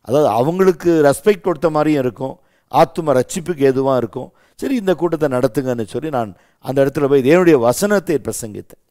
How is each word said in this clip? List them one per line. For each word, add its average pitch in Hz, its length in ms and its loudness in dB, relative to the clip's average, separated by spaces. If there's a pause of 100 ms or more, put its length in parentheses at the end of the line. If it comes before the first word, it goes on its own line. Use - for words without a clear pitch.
அதாவது 139 280 0
அவங்களுக்கு 170 640 0 (120)
ரெஸ்பெக்ட் 175 380 2
கொடுத்த 165 300 -2
மாதிரியும் 151 320 0
இருக்கும், 131 360 -6 (320)
ஆத்தும 151 500 0
ரட்சிப்புக்கு 160 440 -4
ஏதுவா 135 320 2
இருக்கும். 123 360 -6 (240)
சரி, 269 180 -6
இந்த 190 200 0
கூட்டத்தை 156 340 -2
நடத்துங்கன்னு 127 580 -2
சொல்லி 131 220 -8
நான் 117 280 -6 (220)
அந்த 135 260 0
இடத்துல 139 240 -2
போய் 139 140 4
தேவனுடைய 160 360 4
வசனத்தை 165 580 0
பிரசங்கித்தேன். 107 760 -10